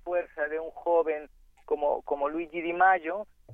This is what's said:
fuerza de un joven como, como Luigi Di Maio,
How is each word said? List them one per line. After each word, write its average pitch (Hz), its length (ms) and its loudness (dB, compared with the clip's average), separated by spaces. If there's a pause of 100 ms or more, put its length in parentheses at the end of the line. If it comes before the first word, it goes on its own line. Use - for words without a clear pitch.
fuerza 170 460 -4
de 156 100 -4
un 160 120 -8
joven 156 580 0 (360)
como, 147 380 0
como 143 260 -2
Luigi 160 320 -6
Di 170 120 -4
Maio, 185 560 2 (260)